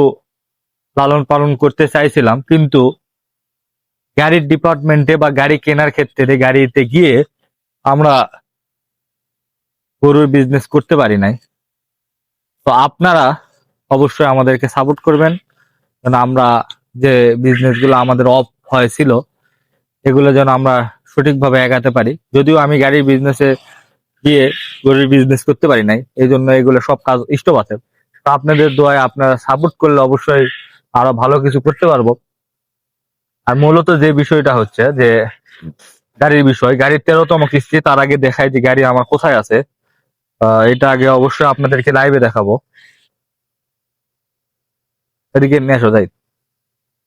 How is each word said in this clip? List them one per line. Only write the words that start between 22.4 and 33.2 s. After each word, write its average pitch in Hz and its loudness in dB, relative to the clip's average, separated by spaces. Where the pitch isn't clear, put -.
আমি 147 0
গাড়ির 139 2
বিজনেসে 139 0
গিয়ে 143 2
গরুর 135 2
বিজনেস 131 2
করতে 147 -2
পারি 120 2
নাই, 107 0
এই 131 0
জন্য 131 0
এগুলো 131 2
সব 135 -4
কাজ 131 -2
স্টপ 165 -2
আছে। 107 -6
তো - -4
আপনাদের 147 0
দোয়ায় 143 2
আপনারা 131 -2
সাপোর্ট 147 -4
করলে 147 2
অবশ্যই 135 0
আরো 123 0
ভালো 127 0
কিছু 135 -2
করতে 151 -2
পারবো। 123 0